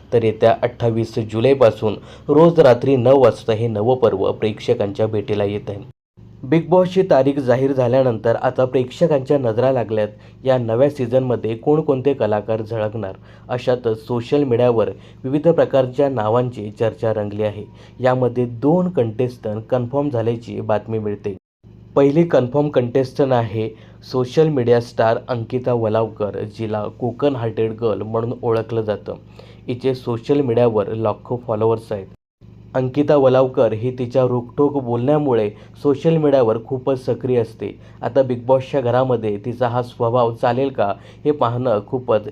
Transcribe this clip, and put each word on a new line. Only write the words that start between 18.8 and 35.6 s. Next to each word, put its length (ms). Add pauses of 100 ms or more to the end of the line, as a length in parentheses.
कंटेस्टंट 720
कन्फर्म 460
झाल्याची 520
बातमी 380
मिळते. 360 (600)
पहिली 280
कन्फर्म 460
कंटेस्टंट 640
आहे 360 (420)
सोशल 360
मीडिया 340
स्टार 360 (100)
अंकिता 460
वलावकर, 680 (180)
जिला 260 (160)
कोकण 360
हार्टेड 380
गर्ल 280
म्हणून 400
ओळखलं 400
जातं. 320 (540)
हिचे 280
सोशल 460
मीडियावर 460
लाखो 500 (100)
फॉलोअर्स 440
आहेत. 160 (680)
अंकिता 400
वलावकर 580
ही 240
तिच्या 260
रोखठोक 600
बोलण्यामुळे 640 (340)